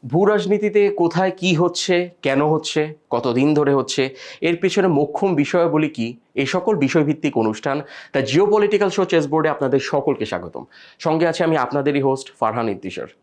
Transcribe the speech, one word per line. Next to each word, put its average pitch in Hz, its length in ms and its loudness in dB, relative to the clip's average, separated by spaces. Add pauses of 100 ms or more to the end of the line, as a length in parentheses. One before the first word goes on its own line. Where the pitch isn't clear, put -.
(140)
ভূরাজনীতিতে 202 680 2 (180)
কোথায় 175 400 0
কি 185 100 0 (100)
হচ্ছে, 175 340 0 (320)
কেন 135 140 2 (120)
হচ্ছে, 156 280 -2 (340)
কতদিন 127 340 0 (100)
ধরে 143 200 2
হচ্ছে, 131 240 -2 (460)
এর 170 140 0
পেছনে 190 260 2 (100)
মোক্ষম 151 320 0 (100)
বিষয়াবলী 151 560 0
কি, 113 100 -4 (340)
এই 135 140 -2
সকল 185 200 0 (100)
বিষয়ভিত্তিক 147 580 0
অনুষ্ঠান 110 340 -2 (380)
দ্য 135 60 2 (100)
জিওপলিটিক্যাল 208 680 2
শো 202 60 0 (100)
চেসবোর্ডে 156 420 2
আপনাদের 139 260 0 (120)
সকলকে 139 380 0
স্বাগতম। 90 320 -8 (420)
সঙ্গে 160 260 2
আছে 165 180 -2
আমি 160 160 2
আপনাদেরই 139 440 0
হোস্ট 131 180 -2 (140)
ফারহান 113 340 0
ইদ্দিশার। - 360 -12 (120)